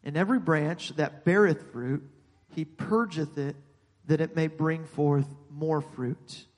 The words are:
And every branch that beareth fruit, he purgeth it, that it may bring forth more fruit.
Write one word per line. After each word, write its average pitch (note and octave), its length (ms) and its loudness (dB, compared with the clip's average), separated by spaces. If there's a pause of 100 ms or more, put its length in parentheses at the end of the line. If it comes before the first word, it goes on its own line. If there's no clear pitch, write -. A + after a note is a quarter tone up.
And C#3+ 120 -6
every G3 240 2
branch D#3+ 580 0
that D3 280 -2
beareth F3+ 460 4
fruit, B2 320 -4 (520)
he D#3 100 -4
purgeth F3 720 -2
it, C#3+ 180 -4 (520)
that D#3 140 4
it D#3 140 -2
may D#3+ 120 2
bring D#3+ 380 -2
forth C#3+ 420 2 (220)
more D3+ 320 -2
fruit. - 640 -8 (120)